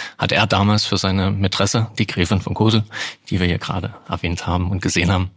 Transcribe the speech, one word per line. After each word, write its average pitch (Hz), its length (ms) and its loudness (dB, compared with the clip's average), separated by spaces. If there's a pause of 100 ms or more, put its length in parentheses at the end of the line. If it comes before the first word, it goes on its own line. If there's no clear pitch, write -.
(200)
hat - 140 0
er 107 140 2
damals 104 400 2
für 98 100 -2
seine 95 340 0
Mätresse, 101 680 0
die 107 80 0
Gräfin 92 340 2
von - 140 -4
Kosel, 107 300 4 (440)
die 98 100 0
wir 90 80 2
hier 85 120 0
gerade 92 360 -6 (140)
erwähnt 87 380 -4
haben 90 240 0
und 98 100 -2
gesehen 85 320 2
haben, 92 240 0